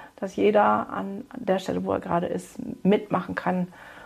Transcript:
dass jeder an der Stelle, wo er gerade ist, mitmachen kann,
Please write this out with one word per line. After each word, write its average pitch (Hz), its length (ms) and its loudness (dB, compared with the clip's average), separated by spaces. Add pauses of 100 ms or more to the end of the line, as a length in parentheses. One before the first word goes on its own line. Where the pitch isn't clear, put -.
(180)
dass 190 180 -6
jeder 208 560 4
an 196 340 -8 (100)
der 190 240 0
Stelle, 185 240 -4
wo 190 100 -2
er 196 60 0
gerade 175 280 0
ist, - 300 -8 (260)
mitmachen 190 520 2
kann, 180 340 -2 (360)